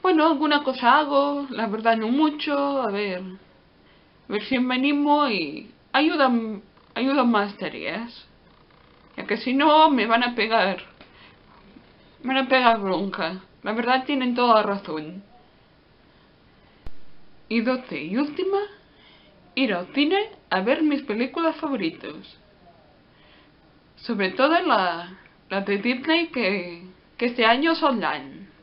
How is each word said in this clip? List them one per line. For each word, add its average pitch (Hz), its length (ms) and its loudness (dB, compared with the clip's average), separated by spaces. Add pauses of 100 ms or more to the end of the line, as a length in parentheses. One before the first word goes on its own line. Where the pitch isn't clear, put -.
Bueno, 320 240 4
alguna 294 380 2
cosa 254 340 2
hago, 285 520 0
la 220 180 -4
verdad 226 300 0
no 220 100 -4
mucho, 285 720 0
a 226 80 -2
ver, 196 300 -4
a - 1120 -20
ver 202 140 -4
si 262 120 0
me 254 180 0
animo 285 540 2
y 160 400 -6 (220)
ayudan, 247 720 2 (320)
ayudan 262 340 2
más 202 280 0
tareas, 180 680 -8 (920)
ya - 100 -12
que 214 100 -2
si 247 160 -4
no 302 380 6
me 226 160 2
van 233 160 4
a 240 100 -2
pegar, 220 480 0 (1400)
me 254 100 -4
van 262 120 0
a 262 40 -14
pegar 247 300 6
bronca, 185 600 -4 (200)
la 214 120 -4
verdad 247 320 0
tienen 254 280 -2
toda 240 300 4
razón. 180 580 -8 (2250)
Y 226 140 0
doce, 247 400 -4
y 185 160 -6
última, 370 400 -2 (960)
ir 254 200 0
al 180 200 -8
cine 381 380 0 (180)
a 190 120 -2
ver 269 200 0
mis 294 220 0
películas 320 540 -2
favoritas, 175 580 -6 (1800)
sobre 196 340 -2
todo 302 320 4
la, 185 500 0 (360)
la 196 120 -2
de 202 160 -2
Disney 320 520 0
que, 180 520 -4 (360)
que 240 100 -2
este 240 180 0
año 285 300 4
son 277 260 0
lan. 147 480 -8 (140)